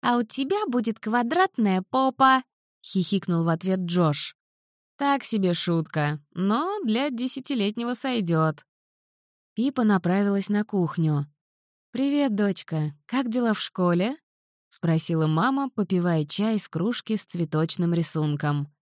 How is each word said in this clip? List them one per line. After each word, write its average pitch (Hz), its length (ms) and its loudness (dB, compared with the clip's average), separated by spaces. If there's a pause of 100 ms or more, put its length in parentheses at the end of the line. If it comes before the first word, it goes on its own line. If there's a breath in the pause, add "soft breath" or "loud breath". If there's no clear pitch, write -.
"А 240 160 0
у 240 80 0
тебя 320 420 -2
будет 233 320 -2
квадратная 233 880 0
попа", — 262 540 4 (420)
хихикнул 180 600 0
в 165 40 2
ответ 185 320 0
Джош. 170 560 0 (600)
"Так 277 260 2
себе 190 320 0
шутка, 156 680 -2 (140)
но 262 480 0
для 254 280 0
десятилетнего 240 840 -4
сойдёт". 165 720 0 (880)
Пипа 254 300 0
направилась 196 640 2
на 208 160 0
кухню. 160 680 0 (600)
"Привет, 277 420 0
дочка, 165 580 -2 (140)
как 247 220 -2
дела 233 260 0
в - 60 -4
школе?" — 180 560 0 (520)
спросила 160 600 0
мама, 262 420 0
попивая 175 540 0
чай 214 320 -2
из - 120 -4
кружки 220 480 -4
с - 80 -4
цветочным 170 680 -2
рисунком. 147 800 -2 (140)